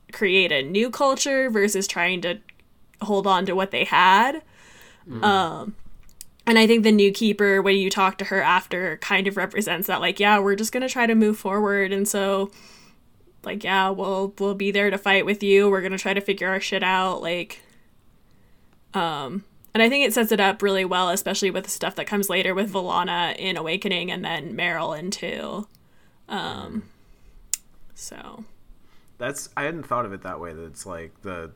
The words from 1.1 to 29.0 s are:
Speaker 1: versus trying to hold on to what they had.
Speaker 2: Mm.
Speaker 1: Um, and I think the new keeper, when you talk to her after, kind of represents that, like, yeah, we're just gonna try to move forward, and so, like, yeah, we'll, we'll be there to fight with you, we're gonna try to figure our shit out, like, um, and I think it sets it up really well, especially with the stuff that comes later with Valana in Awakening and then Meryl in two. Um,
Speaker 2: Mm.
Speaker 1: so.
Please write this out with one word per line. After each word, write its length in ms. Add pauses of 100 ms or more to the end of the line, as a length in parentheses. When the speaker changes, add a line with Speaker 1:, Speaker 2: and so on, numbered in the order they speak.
Speaker 1:
versus 380
trying 320
to 180 (640)
hold 240
on 180
to 100
what 160
they 140
had. 580 (640)
Speaker 2:
Mm. 160
Speaker 1:
Um, 500 (720)
and 140
I 80
think 160
the 80
new 180
keeper, 500
when 160
you 140
talk 280
to 80
her 140
after, 580
kind 280
of 100
represents 520
that, 120
like, 200
yeah, 180
we're 160
just 160
gonna 180
try 180
to 100
move 200
forward, 560
and 140
so, 460 (880)
like, 220
yeah, 260
we'll, 480
we'll 160
be 160
there 200
to 80
fight 280
with 160
you, 260
we're 140
gonna 160
try 160
to 60
figure 280
our 120
shit 240
out, 360
like, 420 (1300)
um, 480 (320)
and 80
I 60
think 180
it 60
sets 180
it 80
up 240
really 220
well, 240
especially 420
with 140
the 60
stuff 260
that 100
comes 220
later 260
with 180
Valana 640
in 200
Awakening 540
and 140
then 300
Meryl 420
in 140
two. 560 (600)
Um, 560
Speaker 2:
Mm. 720 (360)
Speaker 1:
so. 500 (720)